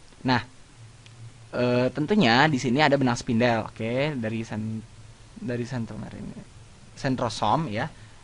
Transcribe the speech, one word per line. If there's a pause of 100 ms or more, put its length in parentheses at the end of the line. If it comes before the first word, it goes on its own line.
(260)
Nah, (1120)
eh,
tentunya
di
sini
ada
benang
spindel,
oke,
dari
sen-, (540)
dari
sentromer
ini. (600)
Sentrosom
ya. (360)